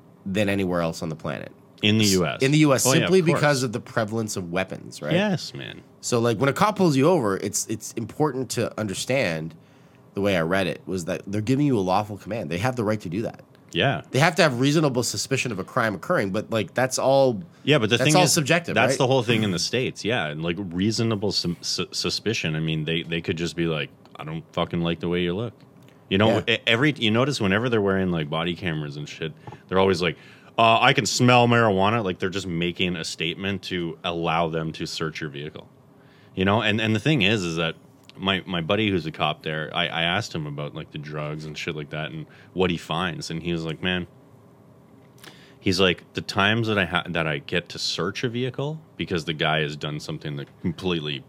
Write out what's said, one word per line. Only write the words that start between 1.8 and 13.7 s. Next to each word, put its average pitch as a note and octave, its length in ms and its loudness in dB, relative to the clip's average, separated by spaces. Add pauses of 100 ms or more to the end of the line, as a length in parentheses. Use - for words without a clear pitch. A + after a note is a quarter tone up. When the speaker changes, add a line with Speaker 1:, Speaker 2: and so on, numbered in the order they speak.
Speaker 2:
In G#2+ 160 4
the G#2+ 60 4
Speaker 1:
S-, G2 80 4
Speaker 2:
U F2+ 120 4
S. C#2 160 -4
Speaker 1:
in C#3 100 2
the D3+ 80 4
U D3 140 6
S, A#2+ 140 2
Speaker 2:
Oh, C3 60 6
yeah, E3 80 4
Speaker 1:
simply F#3+ 180 4
Speaker 2:
of E3 80 2
course. D3 120 4
Speaker 1:
because C#3+ 240 2
of A#2+ 80 -4
the A2+ 80 -6
prevalence A2 560 -4
of F2 160 -6
weapons, - 500 -4
right? D2+ 120 -2
Speaker 2:
Yes, F#3+ 400 0
man. A#1+ 280 -12 (200)
Speaker 1:
So, A#2+ 180 2
like, A2+ 200 2
when C3+ 100 4
a C3+ 40 2
cop G3+ 240 2
pulls E3 200 4
you C3 100 6
over, A#2+ 300 4
it's, - 300 -4
it's G#2+ 260 -8
important B2 580 -2
to - 280 -2
understand, F#2 760 -2 (600)
the G2 60 -2
way G2 160 2
I E2 40 4
read F2+ 240 2
it, D2 220 -4
was F2 180 -4
that F2 220 -4
they're G2+ 140 -2
giving C3+ 260 2
you B2+ 100 2
a G2 40 2
lawful G2 360 0
command. F#2+ 320 -8
They E2+ 80 -2
have B2 180 -2
the A#2+ 80 -2
right G#2+ 180 0
to F2+ 80 -8
do G2 140 -4
that. - 200 -10 (280)